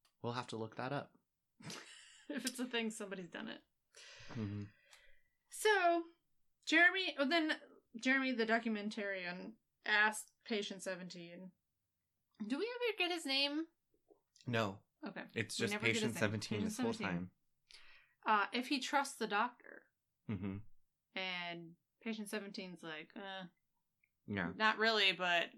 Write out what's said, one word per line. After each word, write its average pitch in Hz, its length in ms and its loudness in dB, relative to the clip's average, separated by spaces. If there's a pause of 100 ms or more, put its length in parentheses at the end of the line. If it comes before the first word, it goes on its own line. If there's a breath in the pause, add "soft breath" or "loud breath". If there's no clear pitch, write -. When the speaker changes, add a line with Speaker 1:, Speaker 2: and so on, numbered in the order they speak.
(220)
Speaker 1:
We'll 117 120 -4
have 123 140 -4
to 113 100 -8
look 110 180 -8
that 123 160 -6
up. 143 200 -6 (520)
Speaker 2:
<laughs> - 680 -16
If 269 160 -4
it's - 140 -6
a 247 60 -2
thing, 226 260 -2
somebody's 190 380 -8
done - 180 -10
it. - 140 -12 (760 loud breath)
Speaker 1:
Mm-hmm. 101 260 -4 (840 soft breath)
Speaker 2:
So, 349 540 4 (640)
Jeremy, 349 500 4
oh, 277 100 2
then 311 260 4 (460)
Jeremy, 262 340 2
the 226 120 4
documentarian, 202 1080 0 (320)
asked 214 460 4 (140)
Patient 202 380 -2
Seventeen, 180 680 -8 (920)
"Do 240 140 0
we 392 60 2
ever 480 320 0
get 349 180 2
his 330 100 -6
name?" 285 380 2 (800)
Speaker 1:
No. 110 320 2 (300)
Speaker 2:
Okay. - 140 -10 (120)
Speaker 1:
It's 113 240 -2
Speaker 2:
We 120 60 2
Speaker 1:
just 104 100 2
Speaker 2:
never 107 120 -2
get 113 80 6
his 113 80 2
Speaker 1:
Patient 110 140 0
Speaker 2:
name. - 40 -6
Speaker 1:
Seventeen 107 400 0
Speaker 2:
Patient - 180 0
Speaker 1:
this 254 80 0
whole 113 80 0
Speaker 2:
Seventeen. 185 360 -2 (960 loud breath)
Speaker 1:
time. 214 160 4
Speaker 2:
Uh, 196 100 2
if 254 160 -2
he 277 120 2
trusts 277 360 0
the 220 120 -2
doctor. 214 560 -2 (460)
Speaker 1:
Mm-hmm. 98 280 -4 (580)
Speaker 2:
And 175 460 -4 (420)
Patient 220 260 -6
Seventeen's 196 540 -8
like, 160 320 -8
"Uh, 190 300 -8 (840)
Speaker 1:
Yeah. 95 300 0
Speaker 2:
not 214 200 4
really, 214 360 6
but 175 320 4 (120)